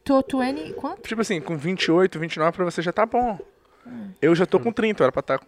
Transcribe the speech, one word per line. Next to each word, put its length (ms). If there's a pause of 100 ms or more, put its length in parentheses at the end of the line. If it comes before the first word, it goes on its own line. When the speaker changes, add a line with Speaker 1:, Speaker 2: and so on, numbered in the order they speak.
Speaker 1:
Tô 180
twenty, 520
quanto? 280
Speaker 2:
Tipo 200
assim, 180
com 160
vinte 300
e 60
oito, 280
vinte 160
e 20
nove 140
pra 120
você 180
já 100
tá 140
bom. 320 (480)
Speaker 1:
Hum. 240 (100)
Speaker 2:
Eu 140
já 120
tô 140
com 120
trinta, 300
eu 40
era 60
pra 100
tá 260